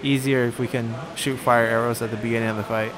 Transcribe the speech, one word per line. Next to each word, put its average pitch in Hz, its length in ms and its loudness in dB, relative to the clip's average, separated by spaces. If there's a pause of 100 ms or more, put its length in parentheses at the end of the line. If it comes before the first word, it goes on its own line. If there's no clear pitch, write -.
easier 135 420 2
if 117 140 -2
we 123 80 0
can 117 280 -2 (200)
shoot 131 220 -2
fire 120 280 4
arrows 113 360 0
at 110 100 -4
the 113 60 -6
beginning 113 320 0
of 110 80 -2
the 107 60 -2
fight. 110 340 -2